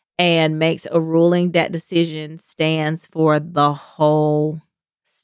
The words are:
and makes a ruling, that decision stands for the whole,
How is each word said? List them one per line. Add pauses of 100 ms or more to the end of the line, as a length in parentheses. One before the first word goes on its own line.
(160)
and
makes
a
ruling,
that
decision
stands
for
the
whole, (600)